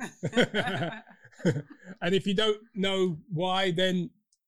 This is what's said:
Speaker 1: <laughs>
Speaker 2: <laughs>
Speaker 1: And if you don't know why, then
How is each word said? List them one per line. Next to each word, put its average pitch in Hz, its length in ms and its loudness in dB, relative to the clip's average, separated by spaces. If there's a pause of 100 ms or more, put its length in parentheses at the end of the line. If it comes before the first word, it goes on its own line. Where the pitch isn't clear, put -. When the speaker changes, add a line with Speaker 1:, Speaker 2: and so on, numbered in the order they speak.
(220)
Speaker 1:
<laughs> - 0 -
Speaker 2:
<laughs> 214 800 0 (960)
Speaker 1:
And 175 140 0
if 190 120 0
you 202 80 0
don't 214 240 2 (160)
know 190 440 0 (120)
why, 185 400 0
then 180 400 0 (380)